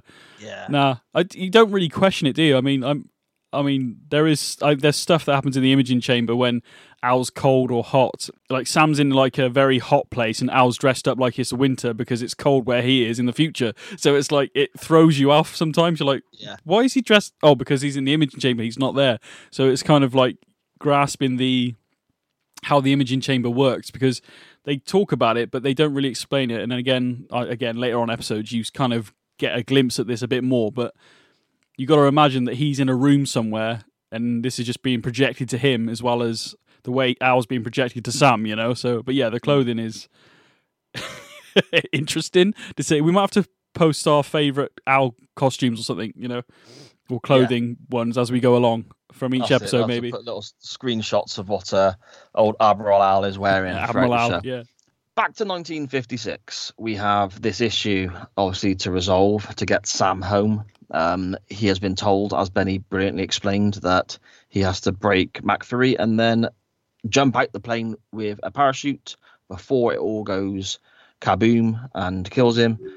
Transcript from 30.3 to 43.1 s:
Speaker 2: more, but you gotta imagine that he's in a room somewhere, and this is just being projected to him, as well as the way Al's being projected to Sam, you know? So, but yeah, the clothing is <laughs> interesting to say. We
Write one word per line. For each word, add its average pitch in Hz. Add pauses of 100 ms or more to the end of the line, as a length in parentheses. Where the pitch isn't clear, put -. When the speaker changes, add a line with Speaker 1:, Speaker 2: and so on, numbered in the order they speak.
Speaker 2:
more, 123
but 120 (840)
you 131
gotta 147
imagine 135
that 117
he's 139
in 135
a 131
room 139
somewhere, 110 (280)
and 117
this 127
is 123
just 120
being 123
projected 123
to 131
him, 120
as 113
well 120
as 113 (260)
the 127
way 127
Al's 127
being 127
projected 117
to 123
Sam, 113
you 107
know? 113
So, 120
but 127
yeah, 131
the 117
clothing 131
is 113 (840)
<laughs> - (640)
interesting 165 (220)
to 151
say. 151
We 165